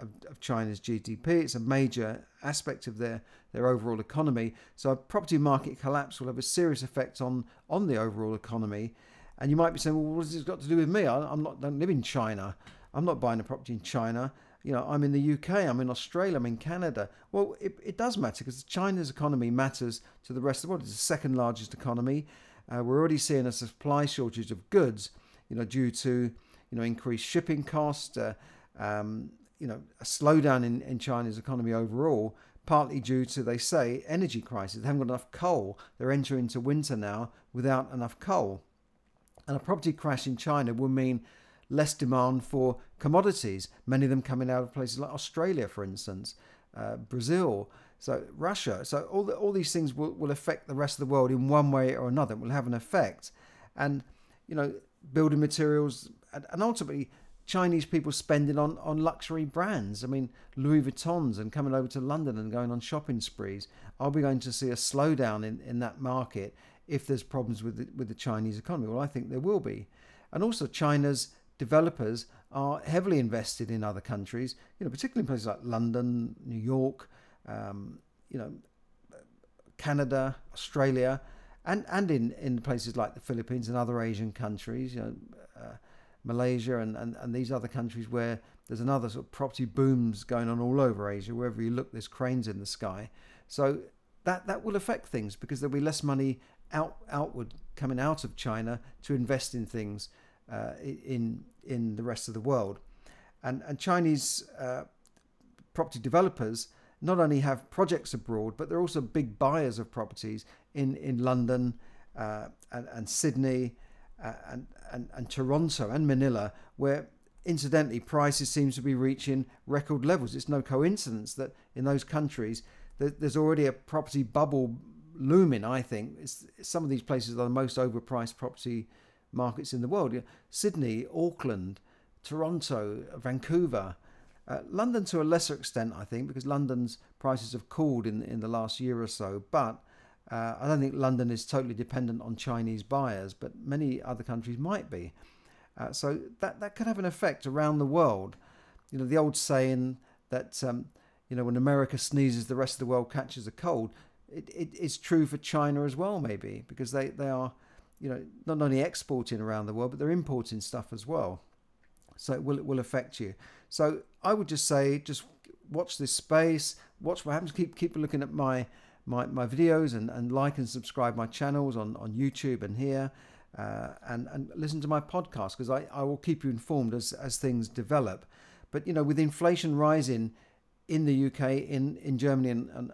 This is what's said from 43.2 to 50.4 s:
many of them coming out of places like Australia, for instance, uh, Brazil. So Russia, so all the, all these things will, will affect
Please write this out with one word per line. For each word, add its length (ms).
many 180
of 60
them 120
coming 280
out 120
of 100
places 260
like 120
Australia, 560
for 160
instance, 520
uh, 200
Brazil. 720
So 260
Russia, 480
so 180
all 220
the, 100
all 180
these 200
things 220
will, 180
will 180
affect 380